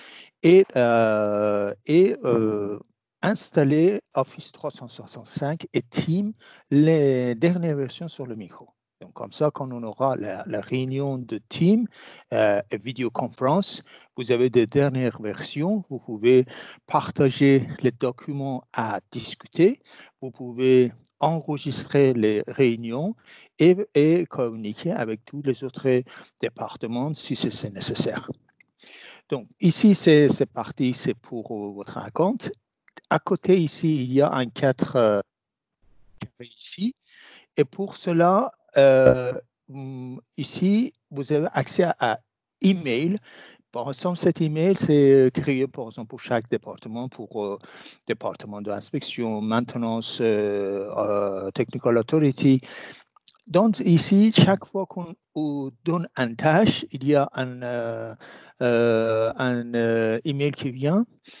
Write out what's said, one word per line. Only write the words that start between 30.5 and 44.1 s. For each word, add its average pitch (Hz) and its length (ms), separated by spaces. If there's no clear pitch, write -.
c'est 123 220
pour, 117 400
euh, 104 180
votre 101 400
compte. 208 400
À 156 100
côté, 180 420
ici, 156 420
il 123 80
y 135 80
a 143 140
un 127 160
quatre, - 480
euh, 107 240
ici. 180 540
Et 151 80
pour - 320
cela, 180 560
euh, 131 560
mm, 131 520
ici, 196 560
vous 139 240
avez 151 200
accès 143 300
à, 175 160
à 113 200
email. 170 560
Par 120 180
exemple, 175 300